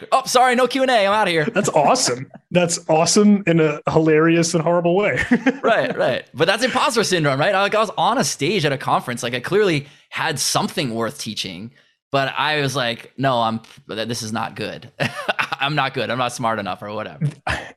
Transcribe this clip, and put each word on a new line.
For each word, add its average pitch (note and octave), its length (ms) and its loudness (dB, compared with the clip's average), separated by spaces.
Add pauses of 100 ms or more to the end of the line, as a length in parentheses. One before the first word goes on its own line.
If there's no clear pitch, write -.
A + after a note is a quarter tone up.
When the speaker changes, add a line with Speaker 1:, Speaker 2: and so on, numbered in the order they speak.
(120)
Speaker 1:
"Oh, B3+ 140 2
sorry, B3 300 4
no B3 120 2
Q C4 140 -2
and C4 100 2
A, G#3 140 4
I'm G3 80 2
outta G#3+ 180 0
here." D#3 140 0
Speaker 2:
That's - 240 0
awesome. C#3 600 2 (200)
That's F3 280 2 (100)
awesome G3 560 4
in E3 140 4
a D3+ 300 2
hilarious D#3+ 640 4
and D#3+ 100 0
horrible E3+ 320 2
way. F#3+ 300 0
<laughs> - 360 0
Speaker 1:
Right, F#3 340 0
right. C3 380 -2
But C#3+ 120 2
that's G3+ 180 0
imposter B3 400 0
syndrome, D3 360 0
right? F#3 140 2
Like, G3+ 200 0
I G#3+ 60 2
was A3 180 0
on G#3 200 0
a G#3+ 60 0
stage D#3 420 -2
at C#3 80 0
a C3 40 -4
conference. C3 460 -4
Like, A#2+ 100 -4
I B2 60 -4
clearly E3 480 0 (220)
had D3+ 300 -4
something C#3+ 540 -2
worth A2+ 260 -4
teaching, G2+ 520 -10 (400)
but C3+ 260 0
I D3 240 0
was C3+ 140 -2
like, A#2 420 -4
"No, B2+ 240 2
I'm, A2+ 200 0 (260)
th-, A2 200 -6
this A2+ 160 -6
is A2 100 -6
not G#2+ 220 -6
good. F#2 360 -10 (340)
<laughs> - 340 -4
I'm C#3+ 160 -2
not C3+ 180 -2
good. A2 160 -4
I'm A#2 80 -2
not B2 160 -2
smart A2+ 260 -2
enough," F#2+ 220 -6
or G#2 120 -12
whatever. G#2+ 360 -6 (480)